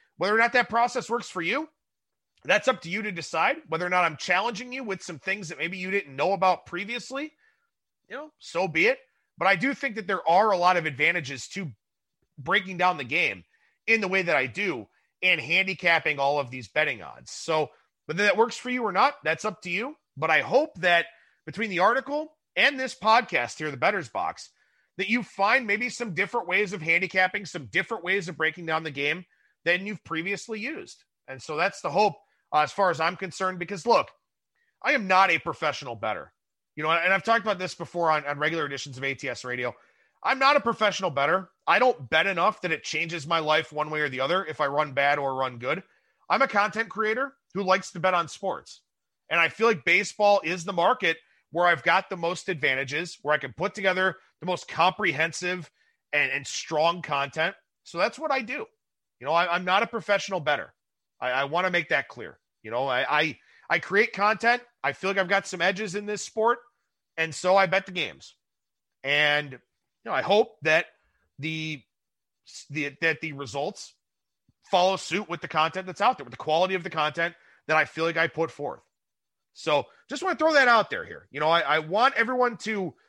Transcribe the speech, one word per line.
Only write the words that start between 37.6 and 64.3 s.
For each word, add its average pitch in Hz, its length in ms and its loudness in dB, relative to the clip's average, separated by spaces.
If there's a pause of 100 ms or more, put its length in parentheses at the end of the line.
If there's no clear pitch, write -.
before 170 380 -2
on, 151 160 2
on 143 100 -4
regular 151 300 -2
editions 139 300 -10
of 131 60 -8
A 135 120 -2
T 139 120 -8
S 123 160 -8
Radio. 123 300 -6 (500)
I'm 262 140 0
not 269 180 4
a 285 60 4
professional 196 480 0
bettor. 151 400 2 (160)
I 175 140 6
don't 233 300 2
bet 160 180 4
enough 190 340 0
that 175 100 -4
it 151 120 -4
changes 160 440 -6
my 165 120 2
life 156 320 2
one 151 180 -4
way 151 120 -2
or 147 80 0
the 127 120 -4
other 170 240 0
if 151 160 -6
I 143 60 2
run 143 260 0
bad 139 260 4
or 135 160 -2
run 131 220 -2
good. 135 260 -4 (460)
I'm 220 120 2
a 277 60 4
content 208 420 0
creator 220 440 -2 (200)
who 196 100 -4
likes 190 280 0
to 175 80 -12
bet 185 140 2
on 170 140 0
sports. - 540 -10 (480)
And 165 100 2
I 165 100 4
feel 220 180 0
like 190 180 0
baseball 202 580 4
is 165 220 -6
the 190 80 -6
market 175 440 2 (340)
where 175 160 4
I've 165 160 2
got 175 260 2
the 190 80 -6
most 170 300 -4
advantages, 143 720 -2
where 147 120 2
I 147 40 4
can 139 160 -8
put 196 200 -4
together 185 440 0 (220)
the - 60 -14
most 180 220 -4
comprehensive 175 1040 0 (440)
and, 143 180 2
and 143 140 -6
strong 165 560 0
content. 156 540 -2 (280)
So - 140 -12
that's 226 220 0
what 302 120 -4
I 269 100 0
do. 247 240 -8 (540)
You 123 60 -14
know, 147 80 0
I, 170 220 2
I'm 180 100 -4
not 190 160 2
a 233 60 0
professional 196 520 -2
bettor. 143 340 -2 (460)
I, 123 120 -4
I 135 140 0
wanna 175 260 0
make 175 180 -2
that 143 180 0
clear. 98 300 -14 (240)
You 110 80 -14
know, 123 160 -2
I, 135 340 2
I, 156 200 -2 (300)
I 170 100 2
create 214 340 0
content. 220 480 2 (220)